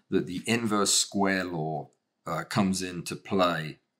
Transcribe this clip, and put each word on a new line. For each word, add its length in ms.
that 180
the 180
inverse 480
square 520
law, 440
uh, 160
comes 400
into 320
play 640